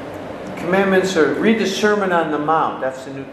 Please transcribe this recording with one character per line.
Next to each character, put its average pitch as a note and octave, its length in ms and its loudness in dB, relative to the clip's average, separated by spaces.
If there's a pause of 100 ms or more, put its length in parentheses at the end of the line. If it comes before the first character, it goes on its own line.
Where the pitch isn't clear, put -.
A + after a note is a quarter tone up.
(560)
Commandments F#3 600 2
are, C#3+ 240 2
read A3 180 4
the A3 60 0
Sermon G3+ 460 0
on D#3+ 200 2
the D3 60 -2
Mount. D3+ 440 0
That's C3 240 -6
the C#3 80 -12
New C3+ 200 -10